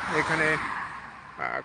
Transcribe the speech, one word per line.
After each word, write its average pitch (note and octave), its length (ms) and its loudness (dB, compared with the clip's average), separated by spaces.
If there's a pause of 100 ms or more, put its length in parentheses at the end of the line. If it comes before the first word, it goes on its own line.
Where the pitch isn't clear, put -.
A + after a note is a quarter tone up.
(160)
এখানে, D#3 400 4
আহ, - 1080 -4